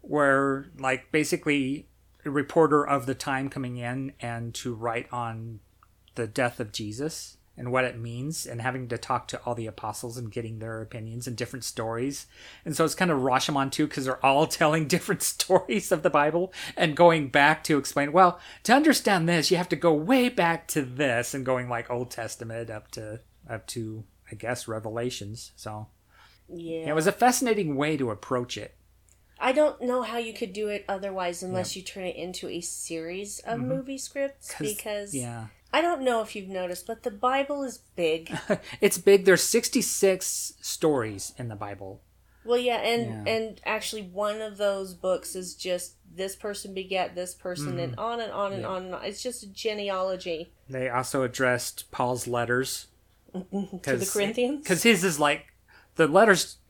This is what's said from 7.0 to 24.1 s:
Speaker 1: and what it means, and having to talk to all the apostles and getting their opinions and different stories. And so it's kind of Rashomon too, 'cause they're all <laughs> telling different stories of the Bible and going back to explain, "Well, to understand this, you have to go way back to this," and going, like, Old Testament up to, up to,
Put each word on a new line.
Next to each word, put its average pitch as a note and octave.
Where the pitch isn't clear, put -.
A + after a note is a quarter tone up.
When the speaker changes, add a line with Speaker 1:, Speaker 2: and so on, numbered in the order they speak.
Speaker 1:
and B2
what B2+
it B2
means, B2
and A#2
having B2+
to A#2
talk A#2+
to -
all B2
the A#2
apostles A2+
and A#2
getting A2+
their A2+
opinions A2+
and A#2+
different A#2+
stories. A#2+
And D#3
so D#3+
it's D#3
kind F3+
of C#3+
Rashomon C3+
too, D3+
'cause C#3+
they're C3
all C#3
<laughs> -
telling D#3
different F3
stories -
of D#3+
the E3+
Bible D#3
and D#3+
going E3
back D3+
to D3+
explain, C#3+
"Well, F3+
to A3
understand A#3
this, E3+
you F3+
have F3
to E3
go D#3+
way A#3+
back E3+
to D#3
this," B2
and C3+
going, B2
like, A#2+
Old B2
Testament A2+
up G#2+
to, A2
up A2+
to, A2